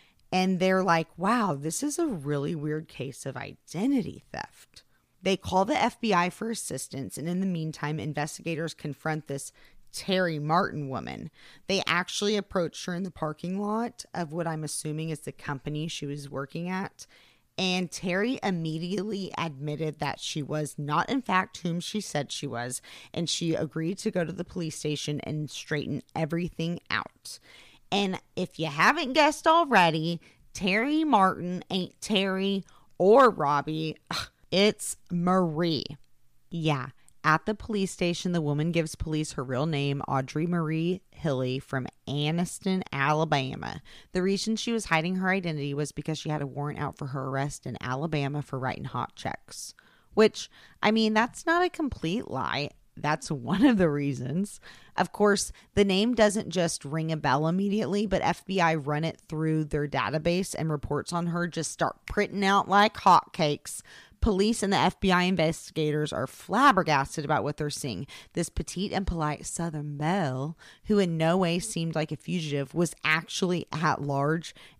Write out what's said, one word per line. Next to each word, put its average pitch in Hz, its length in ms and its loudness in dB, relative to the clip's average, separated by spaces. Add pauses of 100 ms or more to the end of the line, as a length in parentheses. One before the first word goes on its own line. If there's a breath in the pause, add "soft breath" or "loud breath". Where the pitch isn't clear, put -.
(300 loud breath)
And 185 300 2
they're 185 220 4
like, 165 340 4
"Wow, 202 380 2
this 143 280 -4
is 285 160 -2
a 339 80 2
really 147 480 -2
weird 151 340 -4
case - 360 -10
of 135 140 -8
identity - 920 -2
theft." - 520 -12 (400)
They 190 140 2
call 277 280 0
the 247 120 0
F - 240 0
B 214 140 2
I 175 160 2
for 226 200 -6
assistance, - 680 -8
and 147 100 -6
in 180 120 -2
the 190 60 0
meantime, 156 520 -4
investigators 151 760 -4
confront 156 520 -6
this 139 240 -8 (420 soft breath)
Terry 185 460 0
Martin 151 500 0
woman. 67 420 -8 (360 loud breath)
They 196 180 0
actually 208 520 0
approached 185 500 -4
her 180 80 -4
in 175 80 -4
the 190 80 -6
parking 170 480 -6
lot 214 460 -4 (100)
of 160 180 -6
what 165 140 -4
I'm 156 160 -4
assuming 156 480 -6
is 151 100 -6
the 143 120 -10
company 151 560 -6
she - 180 -8
was 143 240 -8
working 151 380 -6
at. 185 380 -6 (520 soft breath)
And 185 320 0
Terry 202 520 -2
immediately 180 920 -4
admitted 151 640 -4
that 143 220 -4
she - 220 -6
was 151 360 -4
not, 147 300 0
in 262 140 0
fact, - 360 -2
whom 175 220 -2
she 214 200 -6
said 143 300 -4
she - 160 -6
was, 120 340 -6 (320 loud breath)
and 170 160 -2
she 165 260 0
agreed 160 440 -2
to 220 140 -2
go 180 120 0
to 165 80 -4
the 180 120 -8
police 165 320 -6
station 147 480 -4
and 151 260 -4
straighten - 520 -4 (120)
everything 165 640 -2 (100)
out. - 520 -6 (500 loud breath)
And 190 300 0 (160)
if - 240 -4
you 160 60 0
haven't 240 480 2
guessed 294 340 6
already, 175 720 6 (320 soft breath)
Terry 226 500 0
Martin 185 640 2
ain't 180 320 -4
Terry 196 640 0 (340 soft breath)
or 226 320 8
Robbie. 156 640 0 (140)
Ugh, - 180 -6 (280)
it's 208 400 2 (160)
Marie. 170 720 2 (640)
Yeah. 151 360 0 (360 soft breath)
At 156 220 4
the - 100 -2
police 202 360 -2
station, 175 420 -2
the 170 80 2
woman 151 320 0
gives 160 220 0
police 156 380 -4
her 131 120 -6
real 127 220 0
name, 139 420 0
Audrey 135 380 -2
Marie 165 640 0
Hilly 131 480 -2
from 135 280 -6 (220)
Anniston, 170 720 0 (100)
Alabama. 143 920 0 (300 loud breath)
The 185 100 0
reason 196 340 0
she 233 160 -2
was 226 140 -2
hiding 170 300 2
her 185 120 0
identity 160 460 -2
was 147 180 -2
because 156 240 -6
she - 140 -6
had 151 100 -2
a 143 60 -4
warrant 143 320 -6
out - 180 -6
for 143 120 -8
her 131 160 -6
arrest 135 420 -4
in 123 160 -6
Alabama 143 580 -2
for 135 180 -6
writing 127 260 -4
hot 123 300 -6
checks. - 600 -12 (400 soft breath)
Which, - 340 4 (340 loud breath)
I 208 80 4
mean, 220 220 4
that's 220 320 0
not 339 180 4
a 359 60 4
complete 180 640 -4
lie. 131 400 -4 (260)
That's - 340 -2
one 156 360 2
of 247 100 6
the 180 140 4
reasons. 143 680 -2 (380 loud breath)
Of - 160 0
course, 202 400 2 (220 loud breath)
the 202 100 6
name 202 300 2
doesn't 214 340 4
just 165 340 0
ring 160 300 -2
a 160 60 0
bell 147 280 4
immediately, 196 600 0
but 190 160 2
F - 240 0
B 190 160 0
I 165 120 4
run 147 300 -2
it - 240 -6
through 156 360 0
their 147 220 -2
database 151 720 0
and 156 120 -2
reports 147 420 -4
on 170 140 -2
her 175 200 -2
just 160 260 -6
start - 340 -2
printing 202 360 -2
out 196 280 2
like 202 240 6
hotcakes. - 880 4 (400 loud breath)
Police 208 400 4
and 196 100 2
the 175 60 6
F 160 200 4
B 190 140 4
I 180 120 4
investigators 156 840 0
are 123 160 -2
flabbergasted 165 1000 2
about 139 180 2
what 143 140 -4
they're 151 100 -4
seeing. 127 380 -6 (260 loud breath)
This 170 160 -2
petite - 460 -4
and 190 120 -2
polite 156 380 -2
Southern 151 540 -6
belle, 151 580 0 (300 loud breath)
who 214 120 4
in 170 200 2
no 165 180 4
way 180 220 2
seemed 165 360 -4
like 156 160 -2
a 151 60 -4
fugitive, 147 580 -4
was 165 200 2 (100)
actually 165 640 0
at 156 300 0
large 143 540 0 (260 loud breath)